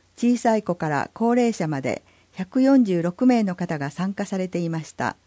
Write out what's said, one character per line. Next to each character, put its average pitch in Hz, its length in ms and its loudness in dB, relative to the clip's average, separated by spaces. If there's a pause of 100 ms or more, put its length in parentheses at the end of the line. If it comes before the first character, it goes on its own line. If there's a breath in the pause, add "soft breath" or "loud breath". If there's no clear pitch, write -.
(160 soft breath)
小 240 200 2
さ 226 200 2
い 214 60 -2
子 180 120 -2
か 160 160 -4
ら 143 240 -2
高 233 200 0
齢 240 200 2
者 170 120 -4
ま 151 140 -4
で 131 220 -4 (300 soft breath)
百 - 280 -4
四 262 240 6
十 180 180 0
六 175 220 -2
名 247 180 4
の 185 120 -2
方 175 240 -4
が 143 120 -6
参 190 220 -4
加 202 140 -6
さ 196 100 -6
れ 185 120 -2
て 175 100 -6
い 170 100 -2
ま 165 140 -4
し - 100 -16
た。 - 240 -4 (100)